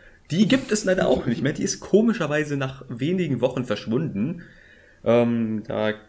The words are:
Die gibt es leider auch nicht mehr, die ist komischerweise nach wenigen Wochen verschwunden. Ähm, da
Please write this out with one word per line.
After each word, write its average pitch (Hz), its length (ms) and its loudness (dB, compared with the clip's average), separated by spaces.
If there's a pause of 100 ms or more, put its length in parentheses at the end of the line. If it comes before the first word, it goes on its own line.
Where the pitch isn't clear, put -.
(320)
Die 180 160 4
gibt 262 240 2
es 214 140 -2
leider 185 220 2
auch - 180 2
nicht 120 160 -2
mehr, 151 120 0
die - 100 -6
ist - 160 -4
komischerweise 151 760 2
nach 135 320 -6
wenigen 139 540 -2
Wochen 127 240 0
verschwunden. 113 760 -4 (600)
Ähm, 117 640 2
da 107 260 -2 (160)